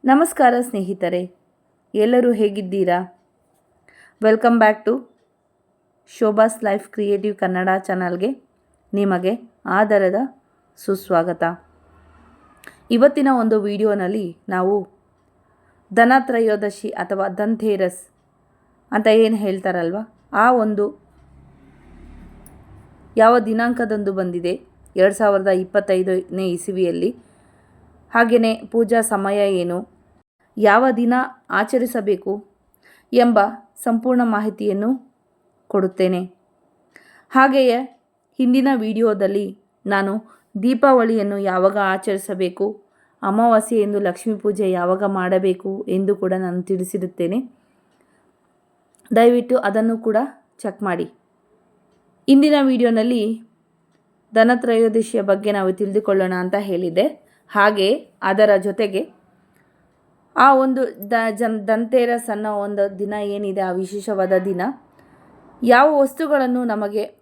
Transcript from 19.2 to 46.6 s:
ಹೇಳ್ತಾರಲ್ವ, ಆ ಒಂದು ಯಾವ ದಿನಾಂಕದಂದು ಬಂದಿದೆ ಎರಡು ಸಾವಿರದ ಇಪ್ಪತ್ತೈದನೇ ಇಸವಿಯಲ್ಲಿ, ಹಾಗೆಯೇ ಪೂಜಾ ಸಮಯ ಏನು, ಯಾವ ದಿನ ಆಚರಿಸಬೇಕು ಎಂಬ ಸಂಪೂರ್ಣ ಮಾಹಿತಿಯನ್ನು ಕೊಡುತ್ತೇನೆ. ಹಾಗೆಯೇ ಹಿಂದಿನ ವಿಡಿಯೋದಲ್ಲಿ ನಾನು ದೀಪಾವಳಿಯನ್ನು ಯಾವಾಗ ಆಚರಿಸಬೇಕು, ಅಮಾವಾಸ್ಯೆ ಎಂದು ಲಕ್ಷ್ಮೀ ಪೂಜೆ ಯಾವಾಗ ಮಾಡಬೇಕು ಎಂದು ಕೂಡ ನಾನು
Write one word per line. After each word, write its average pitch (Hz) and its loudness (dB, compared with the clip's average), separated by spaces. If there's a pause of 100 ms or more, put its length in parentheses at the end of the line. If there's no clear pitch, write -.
ಹೇಳ್ತಾರಲ್ವ, 185 -4 (360)
ಆ 226 4
ಒಂದು 214 0 (2250)
ಯಾವ 233 6
ದಿನಾಂಕದಂದು 220 -2
ಬಂದಿದೆ 175 -4 (340)
ಎರಡು 196 4
ಸಾವಿರದ 202 2
ಇಪ್ಪತ್ತೈದನೇ 185 0
ಇಸವಿಯಲ್ಲಿ, 180 -4 (960)
ಹಾಗೆಯೇ 226 0
ಪೂಜಾ 233 0
ಸಮಯ 202 -2
ಏನು, 175 -6 (640)
ಯಾವ 214 4 (120)
ದಿನ 240 0 (360)
ಆಚರಿಸಬೇಕು 208 -2 (680)
ಎಂಬ 240 4 (440)
ಸಂಪೂರ್ಣ 247 0
ಮಾಹಿತಿಯನ್ನು 214 -4 (540)
ಕೊಡುತ್ತೇನೆ. 185 0 (1040)
ಹಾಗೆಯೇ 262 4 (640)
ಹಿಂದಿನ 254 2
ವಿಡಿಯೋದಲ್ಲಿ 208 -2 (280)
ನಾನು 196 -4 (220)
ದೀಪಾವಳಿಯನ್ನು 226 2
ಯಾವಾಗ 196 0
ಆಚರಿಸಬೇಕು, 190 -4 (420)
ಅಮಾವಾಸ್ಯೆ 220 2
ಎಂದು 202 -2
ಲಕ್ಷ್ಮೀ 202 -4
ಪೂಜೆ 202 -2
ಯಾವಾಗ 185 0
ಮಾಡಬೇಕು 190 -2
ಎಂದು 190 0
ಕೂಡ 190 -4
ನಾನು 180 -4